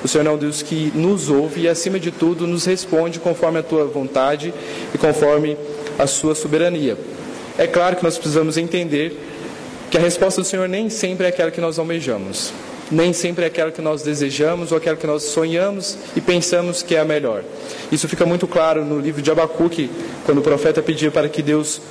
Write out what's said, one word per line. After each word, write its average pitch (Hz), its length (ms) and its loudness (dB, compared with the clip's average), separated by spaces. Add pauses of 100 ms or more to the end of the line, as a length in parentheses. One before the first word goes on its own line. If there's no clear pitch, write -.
o 139 40 0
Senhor 151 180 2
é 156 60 4
um 151 60 2
Deus 147 260 -2
que 156 320 -2
nos 165 340 2
ouve 151 320 2
e, 170 60 2
acima 185 320 0
de 170 100 -2
tudo, 170 380 0
nos 170 180 -2
responde 170 540 0
conforme 165 400 2
a 156 40 -4
tua 156 220 2
vontade 139 680 0 (420)
e - 40 -4
conforme 151 580 4 (440)
a 139 80 4
sua 156 260 0
soberania." 151 640 0 (580)
É 165 120 2
claro 175 280 2
que 175 80 -4
nós 165 140 2
precisamos 156 400 2
entender 165 580 -2 (760)
que - 60 2
a 160 40 6
resposta 185 400 2
do 180 60 -2
Senhor 185 200 -2
nem 208 220 -2
sempre 185 380 -2
é - 20 4
aquela 170 220 0
que 170 100 -6
nós 165 160 -2
almejamos, 135 760 -4 (400)
nem 170 220 4
sempre 175 300 -2
é 165 40 2
aquela 160 240 0
que 160 100 -10
nós 156 200 -2
desejamos 151 720 0
ou 165 60 2
aquela 156 180 0
que 160 100 -8
nós 151 180 0
sonhamos 180 760 0 (180)
e 165 60 0
pensamos 175 600 2
que - 140 0
é 160 40 4
a 156 60 4
melhor. 143 380 0 (480)
Isso 156 160 0
fica 170 180 2
muito 175 220 0
claro 160 360 2
no 147 160 -2
livro 147 220 -2
de 143 80 2
Abacuque, 160 600 2 (360)
quando 143 140 4
o - 20 2
profeta 151 400 4
pedia 151 280 0
para 147 180 2
que 147 140 -4
Deus 151 500 0